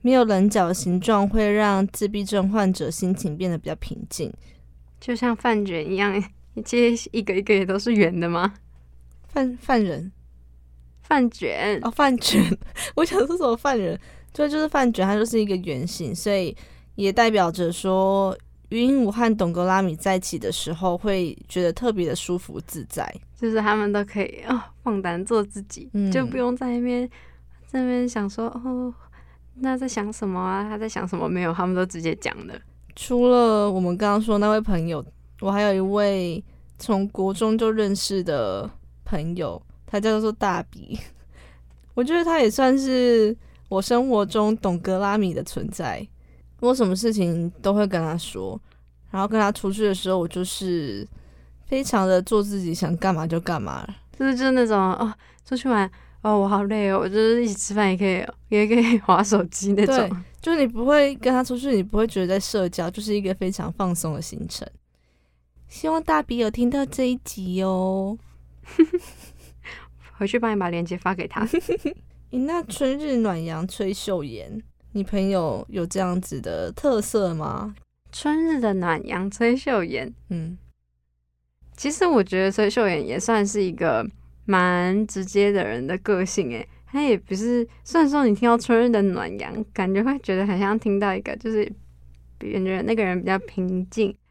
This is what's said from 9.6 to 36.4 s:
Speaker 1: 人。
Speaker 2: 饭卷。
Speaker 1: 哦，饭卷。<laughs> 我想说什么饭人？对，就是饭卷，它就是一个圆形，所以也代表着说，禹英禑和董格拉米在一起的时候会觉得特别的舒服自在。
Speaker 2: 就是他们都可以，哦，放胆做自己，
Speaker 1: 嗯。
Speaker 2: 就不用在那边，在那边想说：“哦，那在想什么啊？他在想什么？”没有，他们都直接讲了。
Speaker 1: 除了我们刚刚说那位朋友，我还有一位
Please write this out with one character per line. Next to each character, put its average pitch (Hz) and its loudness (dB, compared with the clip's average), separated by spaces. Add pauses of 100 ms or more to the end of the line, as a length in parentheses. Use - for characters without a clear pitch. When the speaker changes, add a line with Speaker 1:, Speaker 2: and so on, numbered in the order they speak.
Speaker 1:
人。 170 -4 (920)
Speaker 2:
饭 254 4
卷。 165 -2
Speaker 1:
哦， 233 -4
饭 277 4
卷。 208 4 (260)
<laughs> - -10
我 311 4
想 349 2
说 339 -2
什 359 -2
么 233 2
饭 269 0
人？ 180 -2 (320)
对， - 0
就 302 -2
是 311 0
饭 254 2
卷， 190 2
它 202 2
就 214 2
是 226 -2
一 214 2
个 196 -2
圆 170 -4
形， 170 -6
所 202 -4
以 190 -2 (400)
也 196 0
代 226 4
表 190 4
着 175 -2
说， 190 2 (320)
禹 226 -2
英 262 4
禑 202 2
和 226 2
董 180 2
格 175 0
拉 190 4
米 175 0
在 190 0
一 190 0
起 175 -6
的 - -2
时 - -6
候 175 -2
会 190 -2 (120)
觉 180 -2
得 165 2
特 240 0
别 185 -2
的 - -2
舒 180 -4
服 - -10
自 - -12
在。 - -8 (220)
Speaker 2:
就 226 -2
是 220 2
他 214 2
们 208 0
都 208 0
可 202 -6
以， - -6
哦， 247 0 (240)
放 202 -2
胆 175 -4
做 220 2
自 202 -10
己， - -16
Speaker 1:
嗯。 202 0
Speaker 2:
就 254 0
不 247 -6
用 247 0
在 254 -6
那 240 -2
边， 247 -2 (600)
在 262 -2
那 254 0
边 247 0
想 208 -4
说 226 -6 (180)
：“哦， 254 -4 (680)
那 262 -2
在 262 -4
想 214 -4
什 214 -6
么 180 -2
啊？ 185 -2
他 214 -6
在 220 -6
想 185 -6
什 175 -4
么？” 165 -2
没 180 -2
有， 165 -2
他 180 0
们 185 0
都 185 2
直 175 -10
接 165 -2
讲 - -6 (120)
了。 - -14 (400)
Speaker 1:
除 247 2
了 220 4
我 185 0
们 175 0
刚 208 0
刚 202 4
说 220 2
那 208 4
位 214 2
朋 175 0
友， 156 -6 (340)
我 196 -2
还 202 0
有 208 4
一 190 0
位 190 0 (360)